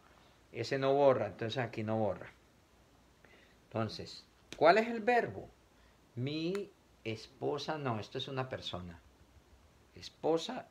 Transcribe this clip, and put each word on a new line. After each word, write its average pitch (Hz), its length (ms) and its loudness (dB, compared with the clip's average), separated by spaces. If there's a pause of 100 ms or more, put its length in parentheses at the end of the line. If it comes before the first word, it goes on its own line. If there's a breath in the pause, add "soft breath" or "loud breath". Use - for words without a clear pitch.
(500 loud breath)
ese 127 280 -2
no 135 140 4
borra, 131 360 6
entonces 113 300 -4
aquí 113 260 -2
no 110 140 0
borra. 98 340 -2 (1300 loud breath)
Entonces, - 600 -6 (300)
¿cuál 175 220 8
es 226 100 2
el 226 140 -4
verbo? 208 460 0 (680 soft breath)
Mi 160 520 -2 (360)
esposa, 139 720 -6
no, 120 220 -2
esto - 180 -8
es 127 80 -6
una 131 220 -6
persona. 90 520 -8 (960)
Esposa 160 760 -4